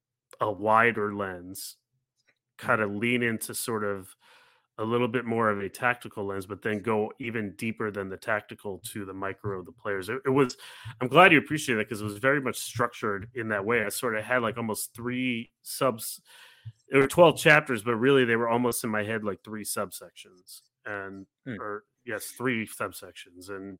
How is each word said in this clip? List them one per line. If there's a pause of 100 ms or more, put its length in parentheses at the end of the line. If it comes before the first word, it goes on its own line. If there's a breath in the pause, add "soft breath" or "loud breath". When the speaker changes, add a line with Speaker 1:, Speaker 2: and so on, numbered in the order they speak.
(400)
Speaker 1:
a
wider
lens, (800)
kind
of
lean
into
sort
of (640 soft breath)
a
little
bit
more
of
a
tactical
lens,
but
then
go
even
deeper
than
the
tactical
to
the
micro
of
the
players.
It,
it
was, (440 loud breath)
I'm
glad
you
appreciate
that,
'cause
it
was
very
much
structured
in
that
way.
I
sort
of
had,
like,
almost
three (100)
subs-, (680 loud breath)
there
were
twelve
chapters,
but
really
they
were
almost
in
my
head,
like,
three
subsections (220)
and, (200)
Speaker 2:
Hmm.
Speaker 1:
or (200)
yes,
three
subsections,
and